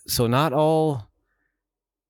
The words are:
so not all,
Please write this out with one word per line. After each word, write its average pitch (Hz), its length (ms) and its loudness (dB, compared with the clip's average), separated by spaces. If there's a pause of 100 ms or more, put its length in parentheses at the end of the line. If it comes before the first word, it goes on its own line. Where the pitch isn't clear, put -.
so - 180 -2
not 127 280 0
all, 156 560 0 (1000)